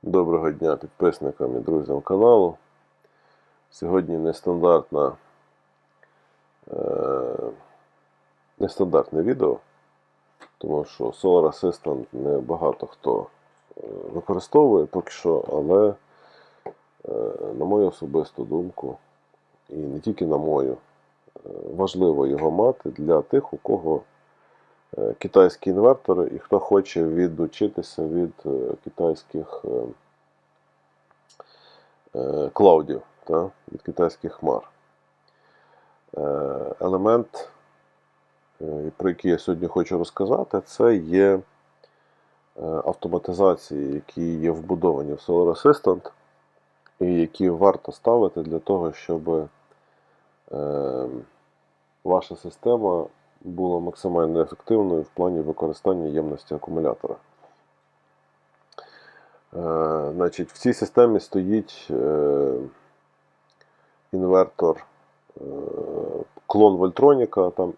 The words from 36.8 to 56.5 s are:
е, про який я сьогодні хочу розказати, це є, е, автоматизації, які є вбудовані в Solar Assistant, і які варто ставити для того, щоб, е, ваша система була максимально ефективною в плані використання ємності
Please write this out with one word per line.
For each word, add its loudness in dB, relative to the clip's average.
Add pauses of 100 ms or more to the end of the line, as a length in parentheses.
е, -8
про 0
який -2
я 4
сьогодні -4
хочу -2
розказати, -2
це 2
є, 4
е, 0 (1400)
автоматизації, -2
які -6
є -2
вбудовані -2
в -10
Solar 2
Assistant, 2 (880)
і 0
які 0
варто 2
ставити 0
для -4
того, -2
щоб, -4 (1040)
е, -6 (960)
ваша -2
система -2 (380)
була -4
максимально -2
ефективною 0
в -10
плані -2
використання -4
ємності -6